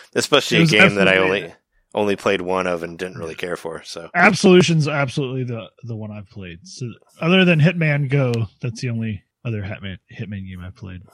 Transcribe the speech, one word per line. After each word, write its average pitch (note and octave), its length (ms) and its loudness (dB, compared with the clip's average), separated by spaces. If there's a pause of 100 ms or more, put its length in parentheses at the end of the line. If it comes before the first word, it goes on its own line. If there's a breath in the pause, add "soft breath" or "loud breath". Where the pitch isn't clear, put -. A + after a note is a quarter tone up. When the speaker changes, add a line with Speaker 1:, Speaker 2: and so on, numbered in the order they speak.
(160 loud breath)
Speaker 1:
especially B2 420 2
Speaker 2:
It - 20 6
Speaker 1:
a - 40 6
Speaker 2:
was D#3 80 4
Speaker 1:
game G2+ 240 6
that G2 120 4
I F#2+ 80 6
Speaker 2:
definitely F#2+ 260 2
Speaker 1:
only, E2 120 -12 (420)
only G#2 200 0
played G2 260 -2
one F#2 260 -2
of E2+ 160 -4
and E2+ 160 -10
didn't F#2 180 -10
really D#2+ 160 -10
care F2 240 -8
for. D#2+ 260 -12
So E2 300 -16
Speaker 2:
Absolution's F3 760 4
absolutely C3+ 560 -4
the, A#2+ 260 -10 (140)
the A2+ 120 -10
one G#2+ 160 -10
I've G#2 180 -16
played. F2+ 380 -16
So - 180 -14 (340)
other F3+ 260 4
than E3+ 140 4
Hitman D3+ 500 2
Go, C3+ 220 2 (300)
that's A#2 200 -8
the B2+ 100 -6
only A2 320 -6 (200)
other A2 200 -6
Hitman, F#2+ 340 -12 (180)
Hitman G2 320 -10
game F#2 160 -14
I've F#2 120 -14
played F#2 260 -16 (120)